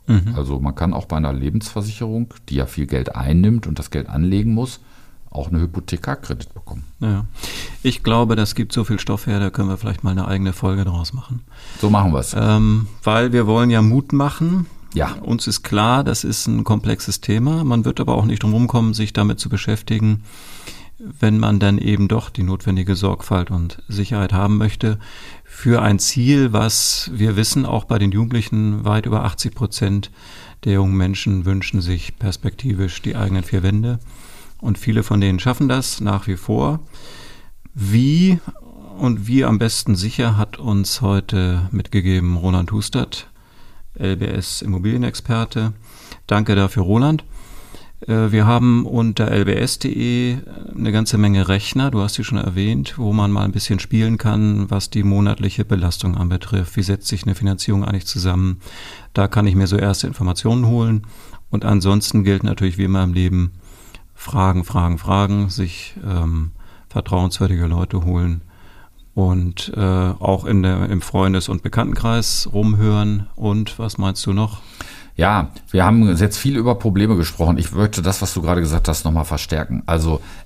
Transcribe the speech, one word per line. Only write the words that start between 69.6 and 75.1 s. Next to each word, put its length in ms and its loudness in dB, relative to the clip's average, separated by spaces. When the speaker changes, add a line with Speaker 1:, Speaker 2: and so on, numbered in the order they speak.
Speaker 1:
äh, 60 -4
auch 640 0
in 180 4
der, 280 2
im 100 0
Freundes- 480 2
und 140 -2
Bekanntenkreis 920 0
rumhören. 800 2
Und 440 -2
was 180 -6
meinst 300 -4
du 80 0
noch? 260 -2